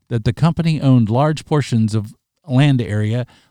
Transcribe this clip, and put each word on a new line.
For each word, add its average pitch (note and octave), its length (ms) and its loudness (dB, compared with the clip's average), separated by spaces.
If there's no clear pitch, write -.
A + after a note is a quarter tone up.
that A#2 160 -4
the A#2+ 80 -2
company D#3+ 480 0
owned B2 300 4
large C#3+ 340 0
portions A2+ 500 -2
of G#2+ 200 -4
land C3+ 320 2
area G#2+ 460 -2